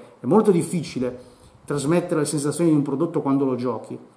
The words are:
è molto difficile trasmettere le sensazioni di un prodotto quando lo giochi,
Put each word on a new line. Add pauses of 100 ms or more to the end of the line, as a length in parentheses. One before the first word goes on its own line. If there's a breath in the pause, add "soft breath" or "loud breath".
(200 loud breath)
è
molto
difficile (320 loud breath)
trasmettere
le
sensazioni
di
un
prodotto
quando
lo
giochi, (180)